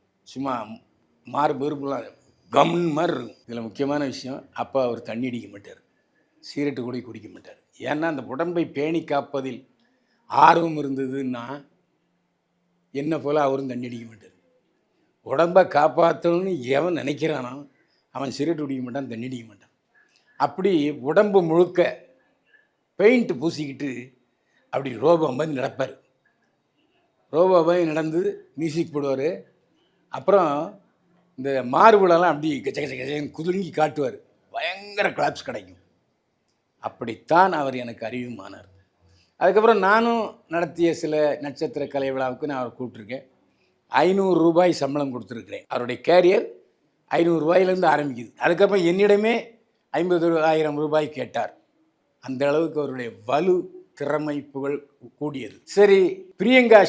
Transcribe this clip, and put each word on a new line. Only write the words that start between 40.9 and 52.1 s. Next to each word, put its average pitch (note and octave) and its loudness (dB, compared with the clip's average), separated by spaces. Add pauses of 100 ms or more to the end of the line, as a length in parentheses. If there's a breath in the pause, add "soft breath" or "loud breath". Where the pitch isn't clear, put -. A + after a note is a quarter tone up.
சில D3+ -2 (320)
நட்சத்திர C#3+ -6
கலை C3+ -2
விழாவுக்கு C3 -6
நான் C3+ -6
அவரை A#2 -8
கூப்பிட்டுருக்கேன். A2+ -12 (680)
ஐந்நூறு F3+ 2
ரூபாய் E3+ 4
சம்பளம் C#3 -4
கொடுத்துருக்கிறேன். G#2 -14
அவருடைய B2 -4 (120)
கேரியர் F3+ 6 (640)
ஐந்நூறு E3 0
ரூபாயிலேருந்து F#3 2
ஆரம்பிக்குது. C3+ -4 (140)
அதுக்கப்புறம் F3+ 4
என்னிடமே G#3 4 (600)
ஐம்பது E3+ 0 (260)
ஆயிரம் D3+ 0
ரூபாய் D3+ -2
கேட்டார். A#2+ -6 (720)